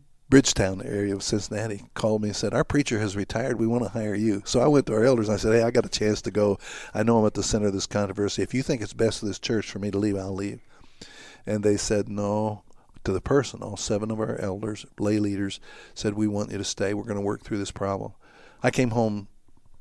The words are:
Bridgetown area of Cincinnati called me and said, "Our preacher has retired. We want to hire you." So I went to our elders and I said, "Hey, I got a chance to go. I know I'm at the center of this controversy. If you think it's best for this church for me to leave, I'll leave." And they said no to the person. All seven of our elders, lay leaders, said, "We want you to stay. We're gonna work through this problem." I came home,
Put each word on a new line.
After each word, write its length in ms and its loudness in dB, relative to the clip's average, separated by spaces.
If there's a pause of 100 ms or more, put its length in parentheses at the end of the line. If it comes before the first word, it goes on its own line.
(280)
Bridgetown 540 4
area 320 -2
of 80 -6
Cincinnati 640 -4 (100)
called 260 2
me 100 0
and 60 -4
said, 160 -2
"Our 120 2
preacher 340 2
has 160 -2
retired. 460 -2
We 80 2
want 160 2
to 60 -4
hire 260 -2
you." 280 2
So 160 2
I 60 6
went 200 6
to 60 -2
our 120 4
elders 240 4
and 80 2
I 20 0
said, 160 2
"Hey, 80 6
I 80 2
got 160 2
a 20 -8
chance 340 0
to 100 -6
go. 260 2 (340)
I 120 0
know 140 6
I'm 80 4
at 80 2
the 100 -2
center 240 0
of 40 0
this 140 -2
controversy. 560 -2
If 100 -4
you 120 0
think 180 -2
it's 100 -8
best 280 0
for 60 -6
this 120 -6
church 320 -2
for 80 -10
me 140 -6
to 60 0
leave, 180 0
I'll 180 -6
leave." 260 -8 (840)
And 160 -2
they 140 4
said 320 0
no 560 -2 (400)
to 80 0
the 80 0
person. 420 0
All 140 -8
seven 340 -2
of 80 -4
our 220 -4
elders, 440 -6 (140)
lay 220 2
leaders, 400 -2 (340)
said, 200 -2
"We 120 0
want 240 -2
you 80 -6
to 60 -4
stay. 280 -2
We're 120 -4
gonna 160 -4
work 240 -4
through 140 -4
this 120 -4
problem." 420 -4 (520)
I 80 2
came 180 2
home, 380 0 (520)